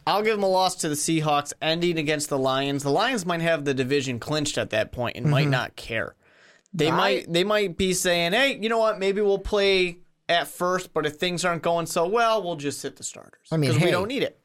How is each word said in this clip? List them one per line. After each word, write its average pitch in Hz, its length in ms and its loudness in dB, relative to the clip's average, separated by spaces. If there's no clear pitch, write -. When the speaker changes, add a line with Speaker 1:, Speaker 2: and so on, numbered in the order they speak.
Speaker 1:
I'll 180 160 2
give 220 140 2
'em 202 60 -2
a 196 60 4
loss 185 280 4
to 170 140 -2
the 147 60 -2
Seahawks, 151 640 0
ending 170 340 0
against 151 320 -2
the 147 100 -2
Lions. 135 440 0
The 139 80 0
Lions 208 340 0
might 170 160 -2
have 165 240 0
the 143 80 0
division 131 460 -2
clinched 147 400 -4
at 110 120 -2
that 107 220 0
point 120 240 -4
and 131 140 0
might 139 140 4
Speaker 2:
Mm-hmm. 143 80 2
Speaker 1:
not 123 240 -2
care. 107 380 -6
They 151 140 2
Speaker 2:
I 160 80 2
Speaker 1:
might, 190 360 0
they 170 120 4
might 208 340 0
be 185 160 0
saying, 175 400 0
"Hey, 254 260 2
you 214 80 -2
know 226 100 0
what? 220 200 2
Maybe 196 240 0
we'll 196 160 2
play 190 600 0
at 170 180 2
first, 180 460 -2
but 151 140 0
if 147 100 -4
things 180 260 -2
aren't 170 200 -2
going 170 240 0
so 170 200 0
well, 220 360 2
we'll 175 140 -4
just 139 240 -6
sit - 160 -10
the - 80 -20
starters - 460 -16
Speaker 2:
I 160 60 0
mean, 135 140 4
Speaker 1:
'cause 120 100 4
we 175 60 4
Speaker 2:
hey, 359 60 4
Speaker 1:
don't 185 160 0
need 247 160 -2
it." - 200 -6